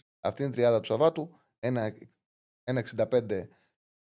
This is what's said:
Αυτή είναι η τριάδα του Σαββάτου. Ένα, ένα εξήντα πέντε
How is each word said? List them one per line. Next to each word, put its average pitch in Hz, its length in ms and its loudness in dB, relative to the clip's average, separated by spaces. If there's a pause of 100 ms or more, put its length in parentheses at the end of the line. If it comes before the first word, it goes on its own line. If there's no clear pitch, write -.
(200)
Αυτή 107 220 -4
είναι 139 100 -2
η - 20 -10
τριάδα 120 260 4
του 95 60 -8
Σαββάτου. 156 480 0 (260)
Ένα, 117 360 -2 (680)
ένα 127 160 -2
εξήντα 117 280 -2
πέντε 104 420 -2 (560)